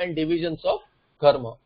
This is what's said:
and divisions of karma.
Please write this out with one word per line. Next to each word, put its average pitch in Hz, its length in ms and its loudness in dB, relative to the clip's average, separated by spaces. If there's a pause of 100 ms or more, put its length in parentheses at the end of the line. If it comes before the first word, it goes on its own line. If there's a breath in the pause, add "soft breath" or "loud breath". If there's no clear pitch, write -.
and 175 160 -4
divisions 160 480 -2
of 196 160 0 (400)
karma. 131 460 2